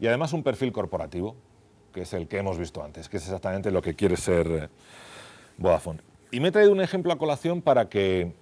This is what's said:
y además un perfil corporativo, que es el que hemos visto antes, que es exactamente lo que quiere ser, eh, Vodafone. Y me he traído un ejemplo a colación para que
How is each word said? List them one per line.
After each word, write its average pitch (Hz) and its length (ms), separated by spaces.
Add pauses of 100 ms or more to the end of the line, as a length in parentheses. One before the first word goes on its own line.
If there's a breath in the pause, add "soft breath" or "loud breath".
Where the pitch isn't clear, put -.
y 117 80
además 131 240
un 160 100
perfil 127 300
corporativo, 92 640 (560)
que 92 100
es 92 100
el 87 140
que 98 120
hemos 95 200
visto 80 240
antes, 76 260
que 98 100
es 76 60
exactamente 95 460
lo 92 120
que 82 120
quiere 104 220
ser, 85 320
eh, 80 200 (920 loud breath)
Vodafone. 82 420 (320)
Y 123 80
me 165 80
he 185 40
traído 208 200
un 190 80
ejemplo 180 320
a 156 60
colación 160 440
para 123 260
que 92 540